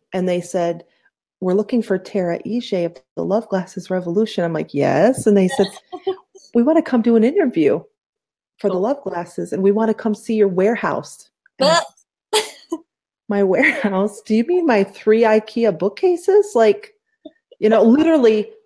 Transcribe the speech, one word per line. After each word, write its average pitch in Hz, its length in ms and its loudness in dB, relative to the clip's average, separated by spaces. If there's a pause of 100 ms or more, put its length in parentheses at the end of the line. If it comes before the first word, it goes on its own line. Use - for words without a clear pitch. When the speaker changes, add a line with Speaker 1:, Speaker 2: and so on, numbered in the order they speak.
(120)
Speaker 1:
and 180 160 -4
they 180 120 -2
said, 170 440 -4 (560)
"We're 185 140 -2
looking 214 280 -2
for 190 160 -2
Tara 180 460 -4
Ije 196 420 -4
of 170 100 -10 (200)
the 170 80 -4
Love 208 240 -2
Glasses 185 420 -6
Revolution." 185 540 -2
I'm 165 80 -4
like, 156 220 -6
"Yes." 143 520 0
And 208 100 4
they 190 120 4
said, 185 180 0 (260)
Speaker 2:
<laughs> - 600 -10
Speaker 1:
"We 240 80 2
wanna 320 200 2
come 247 200 0
do 233 140 2
an 220 80 4
interview 240 580 0 (760)
for 208 100 -2
the 190 60 -2
Speaker 2:
Cool. 185 80 -2
Speaker 1:
Love 277 200 -2
Glasses, 175 500 -10
and 196 100 -4
we 196 80 4
wanna 220 240 0
come 214 200 -4
see - 200 -6
your 208 140 2
warehouse." 185 840 -4 (280)
And 269 120 2 (600)
Speaker 2:
But 427 140 0 (280)
<laughs> - 560 -16
Speaker 1:
"My 202 140 0
warehouse? 202 800 -2
Do 214 120 -4
you 226 100 2
mean 349 220 -2
my 214 180 2
three 220 380 0
ikea 220 560 0
bookcases?" 359 760 0
Like, 220 400 0 (640)
you 214 100 2
know, 214 140 4
literally 240 680 4 (160)